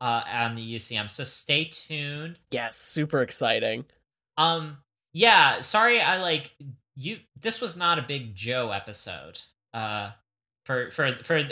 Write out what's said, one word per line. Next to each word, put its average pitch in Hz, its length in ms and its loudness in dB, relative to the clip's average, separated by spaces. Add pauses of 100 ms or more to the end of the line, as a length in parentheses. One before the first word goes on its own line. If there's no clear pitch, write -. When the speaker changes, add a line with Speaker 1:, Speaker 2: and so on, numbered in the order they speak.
Speaker 1:
uh, 117 260 2
on 117 300 0
the 113 60 -8
U 113 160 -8
C 113 180 -8
M. 104 120 -2
So - 140 -8
stay 151 440 0
tuned. 151 720 -8 (120)
Speaker 2:
Yes, 117 260 -4
super 151 440 0
exciting. 113 640 0 (540)
Speaker 1:
Um, 156 400 2 (340)
yeah, 165 480 6
sorry, 233 400 4
I, 180 220 4
like, 160 280 -2 (460)
you, 160 220 -8 (200)
this 220 220 -4
was 175 160 -6
not 170 220 2
a 131 40 -2
Big 123 320 -6
Joe 117 360 -2
episode, 95 680 -10 (360)
uh, 107 380 -6 (520)
for, 127 260 -2
for, 135 320 0
for, 156 300 2